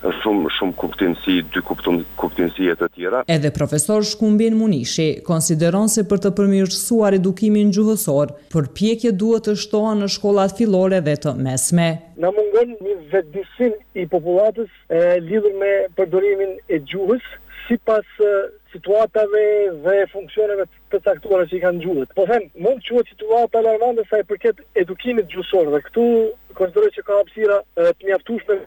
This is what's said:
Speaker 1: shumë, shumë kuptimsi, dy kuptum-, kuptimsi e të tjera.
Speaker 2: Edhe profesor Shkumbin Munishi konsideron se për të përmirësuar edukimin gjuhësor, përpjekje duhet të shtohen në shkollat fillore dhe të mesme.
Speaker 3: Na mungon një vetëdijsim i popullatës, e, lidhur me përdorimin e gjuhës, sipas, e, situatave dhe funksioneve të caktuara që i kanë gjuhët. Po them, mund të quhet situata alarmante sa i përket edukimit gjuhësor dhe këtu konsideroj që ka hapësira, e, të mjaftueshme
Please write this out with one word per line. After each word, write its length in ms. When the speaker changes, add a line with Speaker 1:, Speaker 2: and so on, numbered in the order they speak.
Speaker 1:
shumë, 400
shumë 240
kuptimsi, 640
dy 220
kuptum-, 460
kuptimsi 600
e 80
të 140
tjera. 320
Speaker 2:
Edhe 260
profesor 540
Shkumbin 500
Munishi 540
konsideron 680
se 140
për 200
të 100
përmirësuar 840
edukimin 560
gjuhësor, 600
përpjekje 680
duhet 320
të 100
shtohen 460
në 80
shkollat 460
fillore 440
dhe 140
të 200
mesme. 520
Speaker 3:
Na 180
mungon 440
një 220
vetëdijsim 680
i 160
popullatës, 600
e, 160
lidhur 380
me 160
përdorimin 680
e 180
gjuhës, 440
sipas, 420
e, 180
situatave 720
dhe 180
funksioneve 560
të 120
caktuara 460
që 100
i 60
kanë 200
gjuhët. 300
Po 140
them, 260
mund 300
të 80
quhet 220
situata 480
alarmante 440
sa 140
i 80
përket 320
edukimit 580
gjuhësor 400
dhe 140
këtu 220
konsideroj 380
që 140
ka 160
hapësira, 400
e, 320
të 160
mjaftueshme 580